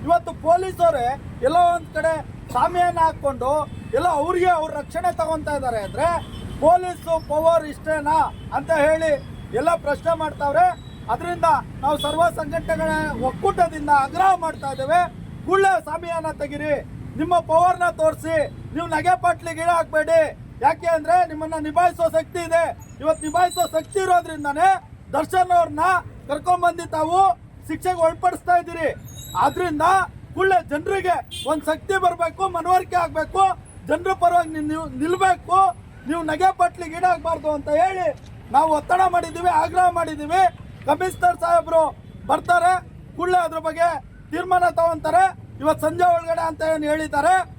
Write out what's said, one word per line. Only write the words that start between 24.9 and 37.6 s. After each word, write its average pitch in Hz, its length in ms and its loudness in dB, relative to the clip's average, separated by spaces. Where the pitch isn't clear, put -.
ದರ್ಶನ್ 359 440 0
ಅವ್ರನ್ನ 311 260 0
ಕರ್ಕೊಂಡ್ಬಂದು 349 580 0
ತಾವು 320 220 0
ಶಿಕ್ಷೆಗೆ 349 380 -4
ಒಳಪಡಿಸ್ತಾ 349 560 0
ಇದ್ದೀರಿ. 330 260 -4
ಆದ್ರಿಂದ 311 400 0
ಕೂಡಲೇ 370 240 4
ಜನರಿಗೆ 349 460 -2
ಒಂದ್ 311 200 -2
ಶಕ್ತಿ 320 240 -2
ಬರ್ಬೇಕು, 339 380 0
ಮನವರಿಕೆ 359 480 2
ಆಗ್ಬೇಕು, 311 380 -2
ಜನರ 349 240 0
ಪರವಾಗಿ 349 320 4
ನೀವ್-, 302 180 -4
ನೀವು 320 120 -4
ನಿಲ್ಬೇಕು, 359 560 2
ನೀವು 330 220 -2
ನಗೆ 349 200 4
ಪಟ್ಲಿಗೆ 339 400 0
ಈಡಾಗಬಾರ್ದು 320 560 0
ಅಂತ 285 120 -8